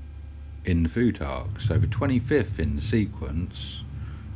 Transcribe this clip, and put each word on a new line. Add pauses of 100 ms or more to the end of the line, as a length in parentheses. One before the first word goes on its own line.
(640)
in
the
Futhark.
So
the
twenty-fifth
in
the
sequence (540)